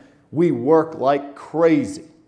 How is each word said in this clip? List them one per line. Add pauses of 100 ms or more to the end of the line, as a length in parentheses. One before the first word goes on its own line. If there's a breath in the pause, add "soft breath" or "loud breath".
(320 soft breath)
we
work
like
crazy. (240)